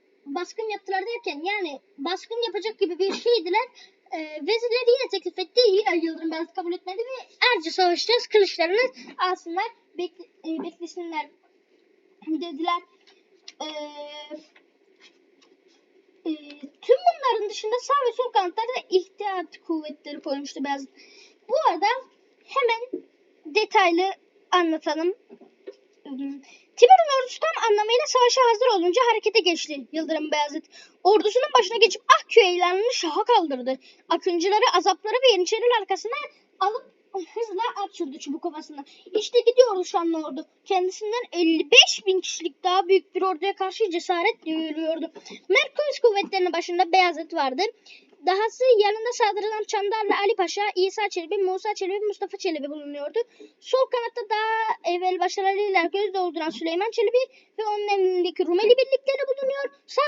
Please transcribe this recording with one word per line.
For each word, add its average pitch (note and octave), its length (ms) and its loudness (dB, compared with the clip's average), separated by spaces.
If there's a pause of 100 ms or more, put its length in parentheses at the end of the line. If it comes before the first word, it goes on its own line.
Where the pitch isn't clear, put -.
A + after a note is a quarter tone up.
(260)
Baskın F4+ 440 -8
yaptılar G4 380 -4
derken G4+ 360 -8
yani F4+ 380 -6 (160)
baskın F#4+ 500 -6
yapacak G4+ 320 -6
gibi E4 200 -2
bir F#4+ 140 0
şeydiler. A4 540 0 (440)
E, E4+ 80 -6
vezirleri A4 680 -2
yine B4+ 220 4
teklif F#4 280 -6
etti. F#4 280 0
Yine F#4+ 380 2
Yıldırım D#4+ 260 -6
Beyazıt D#4+ 240 -6
kabul F4 180 -4
etmedi F4+ 240 -10
ve B4 300 -8 (280)
"Erce E4 160 -4
savaşacağız, F#4 560 0
kılıçlarını F#4 520 2 (380)
alsınlar, F#4 480 -4 (320)
bekle-, F4 280 -10
e, - 380 -10
beklesinler." E4 680 -10 (1000)
dediler. D#4 540 -4 (800)
E, D4 60 -8 (2500)
e, - 20 0 (500)
tüm A#4+ 160 4 (100)
bunların B4 420 0
dışında G#4+ 320 -6
sağ C5+ 280 0
ve A4+ 40 -2
sol A#4+ 180 -4
kanatlarda A4 580 -2
ihtiyat F#4 680 -4 (100)
kuvvetleri D4+ 540 -8
koymuştu C#4 420 -8
Beyazıt. C#4 260 -6 (600)
Bu A4+ 60 -10 (140)
arada F4+ 180 0 (560)
hemen A#4+ 600 -2 (420)
detaylı F#4+ 680 2 (400)
anlatalım. E4 640 0 (1600)
Timur'un C#5 440 8
ordusu B4 180 -8
tam D5+ 320 -2
anlamıyla G#4+ 360 2
savaşa B4 340 2 (100)
hazır A4 280 2
olunca F4 220 2 (100)
harekete A4 280 0
geçti D#4 520 -2
Yıldırım D4+ 400 -4
Beyazıt. D4 340 -4 (380)
Ordusunun G#4+ 460 4 (100)
başına G#4+ 180 2
geçip G#4 240 4 (180)
Akköy'e F#4+ 340 6
ilanını F#4 400 2
şaha E4 300 -2
kaldırdı. C#4 540 0 (320)
Akıncıları, F4+ 540 0 (100)
azapları G4 400 0
ve B4+ 180 -2
Yeniçeriler G#4+ 500 0
arkasına G4 320 -6 (460)
alıp G#4+ 260 -2 (280)
hızla G#4+ 680 -6
at - 120 -8
sürdü D4+ 240 -8
Çubuk D4 260 -8
Ovası'na. D4+ 400 -12 (280)
"İşte G#4+ 260 0
gidiyoruz A4+ 480 6
şanlı E4 400 -2
ordu. C#4+ 180 -10 (200)
Kendisinden G4+ 680 -2
elli E4 400 0
beş - 340 4
bin F#4 160 0
kişilik - 420 -8
daha F#4 240 0
büyük F#4+ 280 2
bir F4+ 60 -4
orduya F#4 340 -2
karşı F#4+ 340 -2
cesaretle F4 600 -2
yürüyordu." D#4+ 600 -4 (380)
Merkez C#5 520 0
kuvvetlerinin G4 520 2
başında F4 380 0
Beyazıt E4+ 420 2
vardı. C#4+ 300 -2 (600)
Dahası G#4 380 0 (160)
yanında A4 340 2
saldırılan G#4+ 500 -2
Çandarlı G#4 500 -2 (100)
Ali G#4 120 2
Paşa, F#4+ 260 -2 (140)
İsa F#4+ 340 0
Çelebi, E4 280 -6
Musa F#4+ 360 -2
Çelebi, G4+ 320 -4
Mustafa G4+ 320 -6
Çelebi D4+ 320 -4
bulunuyordu. D4 500 -8 (400)
Sol C5 320 0
kanatta A#4 440 -4
daha A4 600 -2
evvel F#4 240 0
başarılarıyla F#4+ 640 0
göz F#4+ 300 -2
dolduran E4+ 360 -4
Süleyman E4 420 -4
Çelebi A4+ 260 2 (420)
ve A4 60 -4
onun G#4 220 -4
emrindeki F#4 580 0
Rumeli F#4 240 2
birlikleri C5+ 580 2
bulunuyor. C#5 360 -2 (240)
Sağ - 200 0